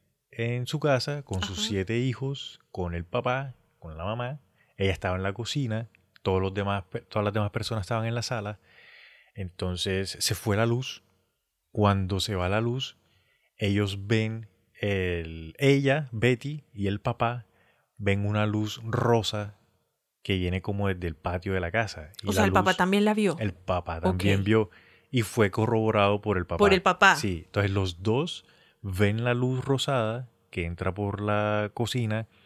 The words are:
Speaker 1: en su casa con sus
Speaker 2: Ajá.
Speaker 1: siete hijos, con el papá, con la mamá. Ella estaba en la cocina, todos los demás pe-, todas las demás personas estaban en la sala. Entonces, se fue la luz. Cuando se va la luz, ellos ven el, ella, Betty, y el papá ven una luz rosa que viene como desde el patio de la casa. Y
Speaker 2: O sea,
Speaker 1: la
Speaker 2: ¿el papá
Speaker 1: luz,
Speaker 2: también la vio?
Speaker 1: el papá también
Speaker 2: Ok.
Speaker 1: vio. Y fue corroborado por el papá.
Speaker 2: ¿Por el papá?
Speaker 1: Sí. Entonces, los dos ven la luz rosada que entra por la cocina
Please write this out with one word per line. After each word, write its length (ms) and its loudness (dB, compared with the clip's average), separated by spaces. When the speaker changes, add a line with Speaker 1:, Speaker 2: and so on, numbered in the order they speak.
Speaker 1:
en 340 -4
su 140 -4
casa 420 0
con 200 -4
sus 160 -6
Speaker 2:
Ajá. 100 -4
Speaker 1:
siete 300 0
hijos, 640 -4
con 220 -4
el 100 -4
papá, 500 -2
con 180 -14
la 80 -8
mamá. 360 -6
Ella 160 2
estaba 240 -2
en 60 -4
la 100 -2
cocina, 560 -4
todos 180 2
los 140 0
demás 360 -2
pe-, 100 -8
todas 240 -2
las 100 0
demás 160 0
personas 320 -4
estaban 240 -2
en 80 -2
la 80 -2
sala. 360 -6
Entonces, 760 -4
se 140 0
fue 220 0
la 100 4
luz. 360 -2
Cuando 480 2
se 140 -2
va 160 0
la 100 2
luz, 380 -4
ellos 500 0
ven 420 -2
el, 800 -4
ella, 540 4
Betty, 520 0
y 140 0
el 120 -2
papá 460 -2
ven 300 2
una 180 2
luz 400 -2
rosa 760 0
que 140 2
viene 240 0
como 280 -2
desde 180 -2
el 100 -6
patio 380 -4
de 60 0
la 100 -4
casa. 400 -4
Y 60 -4
Speaker 2:
O 40 0
sea, 100 4
Speaker 1:
la 60 6
Speaker 2:
¿el 40 4
papá 200 4
Speaker 1:
luz, 40 -4
Speaker 2:
también 300 4
la 80 4
vio? 240 2
Speaker 1:
el 160 -2
papá 460 -4
también 400 2
Speaker 2:
Ok. 60 -2
Speaker 1:
vio. 240 4
Y 120 2
fue 280 2
corroborado 680 2
por 160 0
el 100 0
papá. 120 -2
Speaker 2:
¿Por 160 6
el 80 2
papá? 340 6
Speaker 1:
Sí. 300 -4
Entonces, 240 0
los 320 -2
dos 420 -2
ven 420 0
la 80 2
luz 320 0
rosada 640 -2
que 160 -4
entra 260 -4
por 300 -4
la 500 0
cocina 560 -2